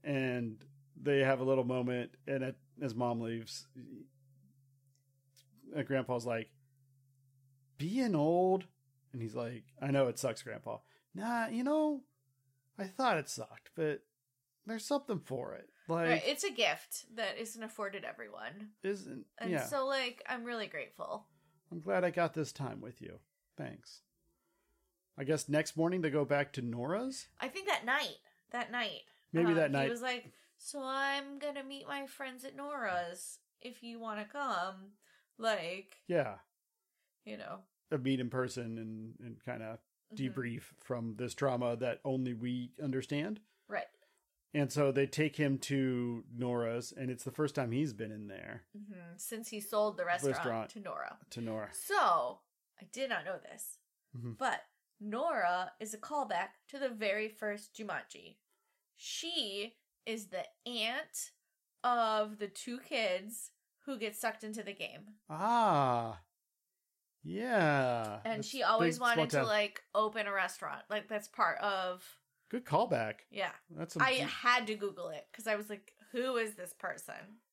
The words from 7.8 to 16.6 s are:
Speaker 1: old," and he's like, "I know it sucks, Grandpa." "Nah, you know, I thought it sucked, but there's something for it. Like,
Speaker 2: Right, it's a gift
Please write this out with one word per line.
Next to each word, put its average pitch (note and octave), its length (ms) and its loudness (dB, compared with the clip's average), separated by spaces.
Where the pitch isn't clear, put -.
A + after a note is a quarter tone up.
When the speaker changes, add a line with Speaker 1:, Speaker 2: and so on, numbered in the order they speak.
Speaker 1:
old," F3+ 500 6
and B2 80 -6
he's A2+ 140 -4
like, A#2+ 280 -4
"I C3+ 120 2
know C#3 160 8
it A#2 120 0
sucks, A#2 240 0
Grandpa." A2 360 -8
"Nah, A3+ 340 -2
you A#3 160 -2
know, D4+ 400 4
I G3 80 -4
thought G#3 320 4
it C#3 120 -2
sucked, - 460 -10
but D3+ 280 0
there's A3 200 -6
something C4+ 340 0
for B2+ 360 -4
it. - 140 -16
Like, E3 220 2
Speaker 2:
Right, D#3+ 160 4
it's C#4+ 200 0
a F#4+ 60 0
gift G3+ 540 0